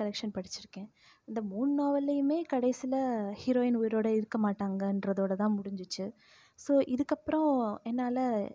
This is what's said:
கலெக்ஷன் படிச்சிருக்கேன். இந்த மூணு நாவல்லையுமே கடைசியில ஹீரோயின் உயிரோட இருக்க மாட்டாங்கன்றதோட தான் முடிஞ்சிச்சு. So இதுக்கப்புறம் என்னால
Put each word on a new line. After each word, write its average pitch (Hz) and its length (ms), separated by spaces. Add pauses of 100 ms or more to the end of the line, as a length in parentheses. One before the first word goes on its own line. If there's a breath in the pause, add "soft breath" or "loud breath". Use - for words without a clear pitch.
கலெக்ஷன் 208 320
படிச்சிருக்கேன். - 560 (340 soft breath)
இந்த 220 180
மூணு 214 320
நாவல்லையுமே 285 680 (100)
கடைசியில 254 440 (500)
ஹீரோயின் 247 300
உயிரோட 220 300
இருக்க 220 320
மாட்டாங்கன்றதோட 196 960
தான் 208 240
முடிஞ்சிச்சு. 196 520 (420 soft breath)
So 277 260
இதுக்கப்புறம் 277 1000
என்னால 247 720